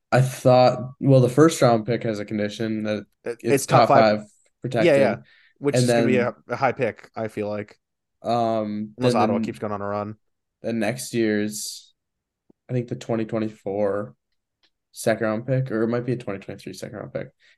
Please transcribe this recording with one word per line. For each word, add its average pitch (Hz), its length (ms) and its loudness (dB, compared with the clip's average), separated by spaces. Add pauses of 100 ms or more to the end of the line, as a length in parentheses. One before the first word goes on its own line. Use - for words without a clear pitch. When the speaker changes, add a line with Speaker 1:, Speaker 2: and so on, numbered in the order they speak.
(120)
Speaker 1:
I 127 100 4
thought, 127 800 2
well, 135 200 6
the 120 80 4
first 151 320 4
round 117 240 4
pick 113 200 -4
has 107 160 -4
a 104 40 -8
condition 107 600 -4
that 107 140 -2 (260)
Speaker 2:
It, 117 160 -8
Speaker 1:
it's - 20 -14
Speaker 2:
it's 131 240 2
top 127 220 6
Speaker 1:
top - 0 -
Speaker 2:
five. 110 320 6
Speaker 1:
five - 60 -16 (360)
protected. 127 240 0
Speaker 2:
Yeah, 151 100 6
yeah. 123 200 2 (420)
Which 139 160 -2
Speaker 1:
And 127 100 4
Speaker 2:
is 123 60 2
gonna 117 160 4
be 113 120 2
Speaker 1:
then, 120 140 0 (160)
Speaker 2:
a, 120 40 -8
a 120 40 -2
high 123 160 0
pick, 110 440 -6
I 113 120 -6
feel 104 200 -6
like. 104 300 -8 (440)
Speaker 1:
um, 107 760 -4
Speaker 2:
Unless 123 160 2
Speaker 1:
then 113 80 2
Speaker 2:
Ottawa 107 180 0
Speaker 1:
the, 110 40 -4
Speaker 2:
keeps 110 140 -8
going 104 140 -6
on 101 100 -6
a 101 40 -6
run. 104 300 -6 (460)
Speaker 1:
the 113 100 -6
next 113 420 -4
year's, 107 800 -4 (760)
I 127 60 -6
think 120 140 -4
the 131 80 -8
twenty 113 280 -4
twenty-four 104 880 -4 (800)
second 110 340 -2
round 110 200 -4
pick, 131 240 -2
or 113 140 0
it 113 40 0
might 120 160 -2
be 127 80 -4
a 123 60 -2
twenty 98 220 -8
twenty-three 98 340 -16
second - 240 -14
round - 160 -12
pick. - 140 -10 (280)